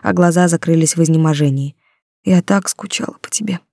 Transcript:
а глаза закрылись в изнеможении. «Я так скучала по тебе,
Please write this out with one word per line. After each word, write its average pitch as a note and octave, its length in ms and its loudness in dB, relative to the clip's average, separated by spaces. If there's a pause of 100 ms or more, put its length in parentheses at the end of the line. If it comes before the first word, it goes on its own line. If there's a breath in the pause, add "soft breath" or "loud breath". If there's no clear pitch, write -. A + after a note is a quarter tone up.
а - 120 -2
глаза F3 340 4
закрылись E3 480 0
в E3+ 80 2
изнеможении. D3+ 720 0 (480)
«Я F#3 180 2
так G3 280 -2
скучала - 520 -8
по - 80 -16
тебе, G3+ 300 -6 (140)